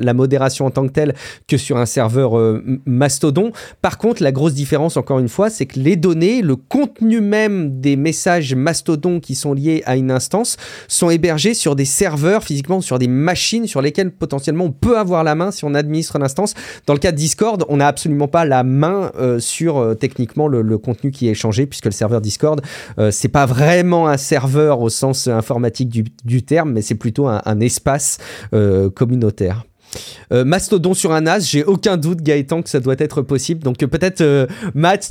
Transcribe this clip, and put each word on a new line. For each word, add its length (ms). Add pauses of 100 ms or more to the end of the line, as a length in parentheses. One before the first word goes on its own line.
la 120
modération 520
en 40
tant 180
que 40
telle 220 (320)
que 120
sur 180
un 100
serveur, 500
euh, 300
m-, 200
Mastodon. 640 (300)
Par 160
contre, 240
la 100
grosse 220
différence, 420
encore 240
une 80
fois, 220
c'est 160
que 120
les 180
données, 460
le 140
contenu 640
même 580
des 180
messages 580
Mastodon 640
qui 140
sont 180
liés 340
à 100
une 140
instance 460 (320)
sont 220
hébergés 440
sur 220
des 80
serveurs, 580
physiquement 380
sur 180
des 80
machines 600
sur 160
lesquelles 280
potentiellement 540
on 80
peut 260
avoir 260
la 100
main 160
si 160
on 80
administre 440
l'instance. 360 (320)
Dans 80
le 40
cas 140
de 60
Discord, 500
on 80
n'a 100
absolument 420
pas 180
la 180
main, 540
euh, 220
sur, 360
euh, 180
techniquement 540
le, 140
le 160
contenu 320
qui 180
est 40
échangé, 340
puisque 180
le 80
serveur 300
Discord, 400 (360)
euh, 120
c'est 180
pas 180
vraiment 600
un 80
serveur 640
au 80
sens 400
informatique 600
du, 140 (200)
du 180
terme, 300
mais 100
c'est 140
plutôt 320
un, 160
un 160
espace, 560 (380)
euh, 360
communautaire. 720 (680)
Euh, 120
Mastodon 500
sur 180
un 100
nas, 180
j'ai 240
aucun 320
doute, 260
Gaëtan, 400
que 80
ça 100
doit 180
être 240
possible. 400
Donc, 200
euh, 40
peut-être, 340
euh, 260 (280)
Matt, 360